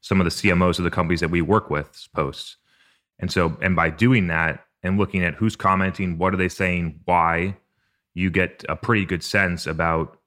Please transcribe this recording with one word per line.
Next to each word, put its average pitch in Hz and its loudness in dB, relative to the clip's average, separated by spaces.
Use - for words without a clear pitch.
some 95 2
of 90 4
the 82 2
C 95 2
M 87 4
Os 90 2
of 87 -2
the 85 0
companies 85 0
that 82 -2
we 85 2
work 98 2
with's - -6
posts. - -6
And 90 -6
so, 82 0
and 92 2
by 82 2
doing 110 2
that 82 -2
and 95 0
looking 95 0
at 85 0
who's 110 -2
commenting, 95 0
what 92 0
are 95 -2
they 92 0
saying, 87 -2
why, 87 0
you 90 0
get 87 -2
a 76 -4
pretty 107 0
good 87 -4
sense 90 0
about 82 -2